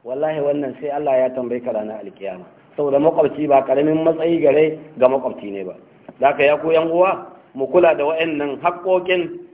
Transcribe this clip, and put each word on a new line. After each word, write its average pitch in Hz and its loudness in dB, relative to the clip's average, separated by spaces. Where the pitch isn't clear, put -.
Wallahi, 147 -4
wannan 143 -2
sai 147 -8
Allah 143 0
ya 127 2
tambaye 123 -4
ka 120 -6
ranar 107 -6
alkiyama. 92 -12
Saboda 139 2
makwabci 151 2
ba 139 4
karamin 156 2
matsayi 165 0
gare 151 2
ga 127 6
makwabci 123 -4
ne 98 -8
ba. 90 -12
Da 127 4
haka, 147 0
ya 147 4
ku 156 -4
yan 160 2
uwa, 180 0
mu 135 -4
kula 165 4
da 143 -2
wa'annan 151 -4
haƙƙoƙin 180 -2